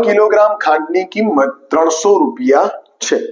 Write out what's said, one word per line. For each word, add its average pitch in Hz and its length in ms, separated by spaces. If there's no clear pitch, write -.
કિલોગ્રામ 214 480
ખાંડની 160 420
કિંમત 185 360
ત્રણસો 165 500
રૂપિયા 131 480
છે, 135 120